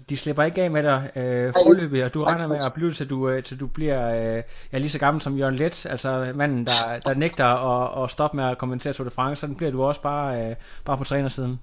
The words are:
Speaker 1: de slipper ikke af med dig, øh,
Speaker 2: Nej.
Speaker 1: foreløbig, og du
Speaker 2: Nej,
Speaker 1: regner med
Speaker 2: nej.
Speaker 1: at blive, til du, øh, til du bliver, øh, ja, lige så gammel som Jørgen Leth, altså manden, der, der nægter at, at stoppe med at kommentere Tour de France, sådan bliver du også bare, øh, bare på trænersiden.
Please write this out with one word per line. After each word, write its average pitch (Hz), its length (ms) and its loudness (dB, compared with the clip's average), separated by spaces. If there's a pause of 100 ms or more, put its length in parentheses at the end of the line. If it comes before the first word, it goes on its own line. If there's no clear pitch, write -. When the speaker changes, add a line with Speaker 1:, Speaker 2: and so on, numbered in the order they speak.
Speaker 1:
de 143 80 -4
slipper 147 260 0
ikke 170 200 2
af 175 80 2
med 151 120 2
dig, 139 340 2
øh, 127 80 -4
Speaker 2:
Nej. 123 280 0 (140)
Speaker 1:
foreløbig, 151 380 6
og 127 100 -4
du 156 40 -2
Speaker 2:
Nej, 151 140 2
Speaker 1:
regner 170 160 0
med 151 80 0
Speaker 2:
nej. 139 100 -2
Speaker 1:
at 123 80 -2
blive, 165 180 0
til 139 180 -6
du, 131 180 0
øh, 131 140 0
til 131 180 -12
du 135 60 -4
bliver, 117 680 0
øh, 113 60 -4 (300)
ja, 135 60 -2
lige 147 120 -2
så 151 80 -6
gammel 147 220 2
som 139 180 -4
Jørgen 135 180 0
Leth, 160 200 -2 (140)
altså 131 440 -2
manden, 143 320 0
der, 123 60 0 (340)
der 135 80 0
nægter 147 320 0
at, 127 580 2
at 120 60 -4
stoppe 151 260 -2
med 139 80 0
at 127 140 0
kommentere 127 340 -4
Tour 131 120 -6
de 123 60 -6
France, 135 300 -2
sådan 143 160 -6
bliver 156 160 -2
du 131 100 0
også 143 200 0
bare, 143 380 -2 (100)
øh, 117 60 -8 (280)
bare 135 140 -2
på 135 60 -4
trænersiden. 131 580 -2